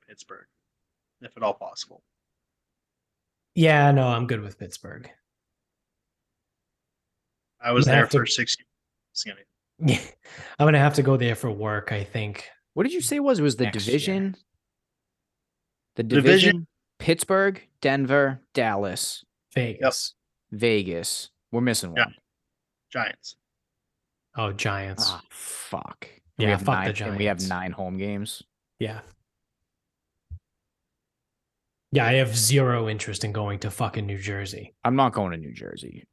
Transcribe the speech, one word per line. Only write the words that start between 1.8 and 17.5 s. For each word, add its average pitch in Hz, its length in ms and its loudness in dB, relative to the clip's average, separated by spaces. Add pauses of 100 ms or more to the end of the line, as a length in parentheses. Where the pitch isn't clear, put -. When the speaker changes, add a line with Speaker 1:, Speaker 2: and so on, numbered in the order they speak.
Speaker 2:
Yeah, 151 380 6
no, 131 160 4
I'm 120 180 0
good 117 140 -2
with 101 180 -14
Pittsburgh. - 500 -16 (2500)
Speaker 1:
I 120 120 0
was 139 140 6
Speaker 2:
I'm - 60 4
gonna 120 40 8
Speaker 1:
there 117 80 8
Speaker 2:
have - 60 0
to 135 80 4
Speaker 1:
for 117 80 2
six - 320 -2
years. - 80 -20 (460)
It's - 120 -8
gonna 98 160 -14 (200)
Speaker 2:
<laughs> - 180 -20 (140)
Yeah, 104 80 0 (580)
I'm 147 80 6
gonna 151 120 8
have 143 160 6
to 147 80 4
go 135 140 4
there 120 180 0
for 120 160 -4
work, 104 420 -4
I 101 120 -4
think. 104 440 -8 (260)
Speaker 3:
What 175 100 0
did 285 80 -2
you 359 80 -4
say 285 200 -2
was, 262 200 2
was 139 160 2
the 123 80 0
Speaker 2:
Next 104 220 -4
year. 120 120 0
Speaker 3:
division? 190 380 -2 (1600)
The 113 80 -2
Speaker 1:
Division? 131 200 4 (280)
Speaker 3:
division? 170 140 -6 (340)
Pittsburgh, 190 600 0 (200)